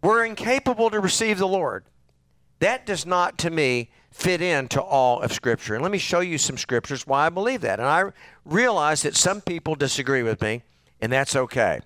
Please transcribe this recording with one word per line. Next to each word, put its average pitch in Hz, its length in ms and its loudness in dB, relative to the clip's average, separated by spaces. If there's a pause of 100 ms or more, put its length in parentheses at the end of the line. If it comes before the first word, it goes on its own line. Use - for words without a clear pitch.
we're 226 220 4
incapable 226 640 0
to 214 100 0
receive 202 380 0
the 190 100 2
Lord. 147 360 -2 (760)
That 240 260 0
does 180 180 -4
not, 180 340 0
to 170 120 -2
me, 127 400 0 (200)
fit 180 300 -2
into 143 400 0
all 127 400 2
of 113 120 -2
Scripture. 110 420 -2
And 120 80 -4
let 185 100 -2
me 196 60 -2
show 175 220 0
you 175 180 -2
some 131 180 -2
scriptures 123 500 -4
why 135 200 2
I - 20 2
believe 208 320 -2
that. 104 180 -2
And 123 100 -2
I 165 160 2 (400)
realize 160 580 2
that 151 120 -2
some 196 280 2
people 165 320 -4
disagree 135 480 0
with 113 180 -2
me, 113 220 -4 (380)
and 113 120 -2
that's 135 240 0
okay. 113 500 0